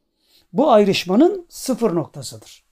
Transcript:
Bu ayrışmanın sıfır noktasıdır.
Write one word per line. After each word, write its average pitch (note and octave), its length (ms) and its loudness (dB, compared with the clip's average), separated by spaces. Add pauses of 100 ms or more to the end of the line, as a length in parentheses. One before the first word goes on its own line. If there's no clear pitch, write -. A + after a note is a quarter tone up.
(540)
Bu C4+ 180 2
ayrışmanın G#3+ 760 2
sıfır G#3+ 460 -4
noktasıdır. - 760 -12